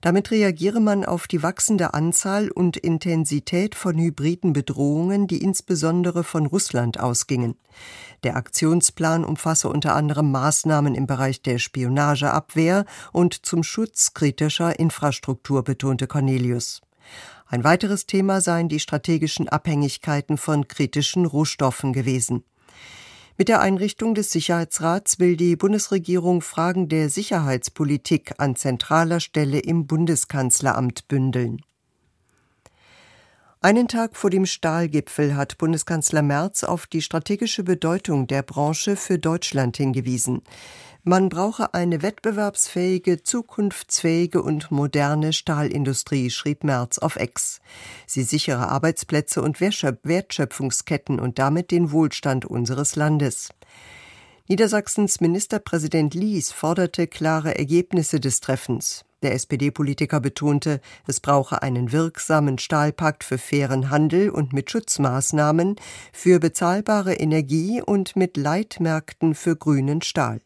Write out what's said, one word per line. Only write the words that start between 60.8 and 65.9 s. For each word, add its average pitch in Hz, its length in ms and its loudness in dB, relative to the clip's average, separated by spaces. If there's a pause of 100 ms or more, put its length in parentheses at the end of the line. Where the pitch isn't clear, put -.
es - 140 -4
brauche 139 400 0
einen 123 320 -2
wirksamen 156 640 0
Stahlpakt 151 680 -2
für 135 120 -4
fairen 135 540 0
Handel 156 400 4
und 139 240 -2
mit 139 160 -2
Schutzmaßnahmen 151 1080 0 (380)